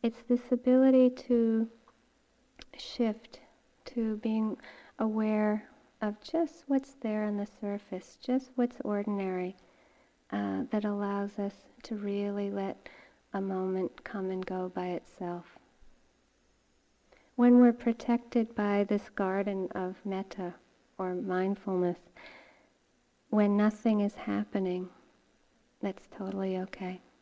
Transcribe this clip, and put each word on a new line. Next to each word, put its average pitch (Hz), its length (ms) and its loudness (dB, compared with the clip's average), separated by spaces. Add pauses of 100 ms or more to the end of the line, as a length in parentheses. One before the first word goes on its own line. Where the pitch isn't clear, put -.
It's 233 260 -2
this 247 220 2
ability 254 580 6 (180)
to 226 400 4 (1080)
shift - 640 -4 (460)
to 220 320 -4
being 220 380 0 (440)
aware 214 680 0 (340)
of 208 200 -4
just - 460 -2
what's 269 340 0
there 214 220 -2
on 208 140 -2
the 202 100 -4 (120)
surface, 202 640 -8
just 262 340 -2
what's 247 280 0
ordinary, 196 720 -2 (760)
uh, 98 300 -2 (100)
that 208 140 0
allows 202 540 -4
us 202 140 -4 (300)
to 226 120 -8
really 202 560 -4
let 196 360 -6 (460)
a 196 80 -2
moment 185 640 -2
come 190 260 -6
and 185 160 -4
go 185 280 -6
by 180 140 -4
itself. 175 580 -8 (1900)
When 247 240 8
we're 240 140 8
protected 233 800 -2
by 208 280 2
this 202 260 -2
garden 190 640 -2
of 185 220 -6 (100)
metta 190 480 -6 (440)
or 180 180 -4
mindfulness, 185 840 0 (1300)
when 208 280 4
nothing 214 440 2
is 202 140 -2
happening, 190 720 -4 (920)
that's 190 340 -8
totally 190 420 -4
okay. 185 440 -8 (200)